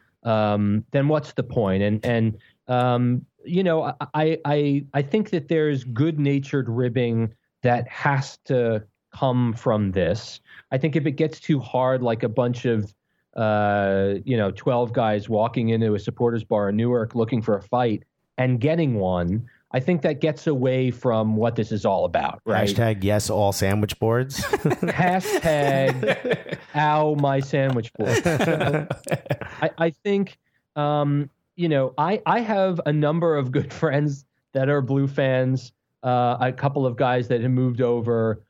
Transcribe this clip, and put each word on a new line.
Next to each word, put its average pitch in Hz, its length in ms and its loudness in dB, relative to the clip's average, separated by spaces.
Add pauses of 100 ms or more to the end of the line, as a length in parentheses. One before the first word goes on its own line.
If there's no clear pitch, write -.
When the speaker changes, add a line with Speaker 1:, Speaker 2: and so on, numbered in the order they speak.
(240)
Speaker 1:
um, 107 680 2
then 139 160 2
what's 151 280 0
the 139 100 -2
point? 98 400 0
And, 104 200 0
and, 113 340 0 (280)
um, 123 580 0 (200)
you 175 180 0
know, 165 220 2
I, 143 100 -4 (200)
I, 156 300 2
I, 147 400 2 (100)
I 143 80 2
think 214 280 0
that 160 160 -2
there's 151 380 0
good-natured 139 840 0
ribbing 117 680 0 (280)
that 120 240 2
has 139 500 -2 (100)
to 117 360 0 (320)
come 123 380 0
from 107 400 0
this. 92 480 -2 (320)
I 135 60 0
think 151 180 0
if 151 100 0
it 151 60 -2
gets 156 260 -2
too 143 220 0
hard, 127 420 0
like 117 220 -2
a 120 40 0
bunch 123 360 -2
of, 113 280 -2 (440)
uh, 101 760 2 (100)
you 131 120 0
know, 101 140 0
twelve 120 420 -2
guys 107 360 0
walking 113 400 0
into 113 260 2
a 98 60 -2
supporters 117 420 -2
bar 104 280 0
in 104 60 0
Newark 117 380 0
looking 113 280 0
for 110 140 0
a 98 60 -4
fight 120 400 0 (360)
and 127 220 2
getting 151 340 2
one, 92 520 0 (260)
I 131 80 0
think 170 220 0
that 151 180 0
gets 151 260 -2
away 131 440 0
from 110 460 0
what 117 200 0
this 107 140 -2
is 107 140 -4
all 95 220 2
about, 82 400 -2
right? 104 220 2
Speaker 2:
Hashtag 107 360 0
yes 104 240 2
all 101 240 2
sandwich 101 460 0
boards. 123 420 0
<laughs> - 100 -4 (760)
Speaker 1:
Hashtag 139 1300 0 (160)
ow 151 400 2
my 139 260 2
sandwich 135 520 -2
board. - 320 0
Speaker 2:
<laughs> - 20 2
Speaker 1:
I, - 1500 -2
I 165 140 0
think, 202 480 -4 (380)
um, 147 520 0 (280)
you 170 120 -2
know, 135 300 2
I, 175 260 0
I 202 160 2
have 196 460 0
a 147 60 2
number 156 440 2
of 127 160 -2
good 143 200 -2
<laughs> - 80 -10
friends 147 440 0 (280)
that 135 160 0
are 147 120 2
Blue 135 280 0
fans, 131 640 0 (300)
uh, 123 380 0
a 127 120 0
couple 143 340 -2
of 117 100 -2
guys 123 320 0
that 120 140 0
have 123 80 0
moved 127 320 0
over, 117 680 0